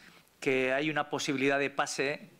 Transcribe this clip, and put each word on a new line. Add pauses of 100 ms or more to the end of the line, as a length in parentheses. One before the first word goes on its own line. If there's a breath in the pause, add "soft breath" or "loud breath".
(400 loud breath)
que
hay
una
posibilidad
de
pase, (100)